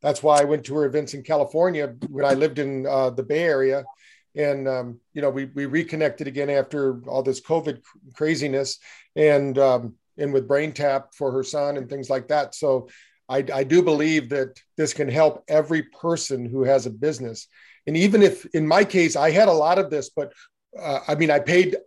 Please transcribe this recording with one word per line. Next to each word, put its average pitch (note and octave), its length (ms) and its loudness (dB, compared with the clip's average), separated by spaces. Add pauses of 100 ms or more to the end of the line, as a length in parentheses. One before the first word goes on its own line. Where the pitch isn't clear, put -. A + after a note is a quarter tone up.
That's C#3+ 220 -2
why D3 160 6
I C#3+ 40 6
went D3 200 -2
to C3+ 100 -10
her D3+ 120 0
events D3 280 -4
in C3+ 80 -12
California D3+ 720 -2 (140)
when C#3 160 -4
I C#3 100 4
lived C#3 240 0
in, C3+ 280 -4
uh, C3+ 240 0
the A#2+ 140 -6
Bay D3 180 -2
Area. C3+ 420 0 (500)
And, C#3+ 340 -2
um, A#2+ 320 -6 (140)
you D3 80 -6
know, C#3+ 80 2
we, C3+ 160 -6
we C#3 200 -8
reconnected D#3 600 -2
again C#3 240 -4
after C3+ 580 -2
all C3 160 -2
this C3+ 160 -2
covid D#3 420 -4
cr-, - 160 -20 (160)
craziness C#3 640 -2 (380)
and, C#3+ 420 4
um, B2 360 2 (220)
and C#3+ 160 -4
with C3+ 140 0
BrainTap C#3+ 680 -2
for C#3 180 -4
her C3 100 -2
son C#3+ 340 -4
and C3 120 -10
things C3+ 200 -10
like C3 200 -4
that. D3 260 -2
So C3 340 0 (400)
I, C3+ 240 -2
I C#3 120 0
do D#3+ 180 4
believe D#3 460 0
that C3 320 -6 (160)
this D#3 180 -2
can D3 140 -2
help D3+ 400 2
every D3+ 340 2
person D#3+ 640 -6
who B2+ 180 -4
has B2+ 240 2
a B2 40 -6
business. A#2+ 580 -6 (400)
And D#3 80 -2
even G3+ 260 4
if, F#3+ 220 2 (100)
in D#3 100 2
my F3 200 4
case, F3 320 0
I D#3 160 2
had G3+ 160 6
a F3+ 40 4
lot D#3+ 260 2
of F#3+ 120 -2
this, D3 200 -6
but, C#3+ 220 -6 (460)
uh, C#3 300 -4
I D3+ 80 0
mean, D#3 140 2
I C#3+ 100 4
paid F3+ 360 2 (100)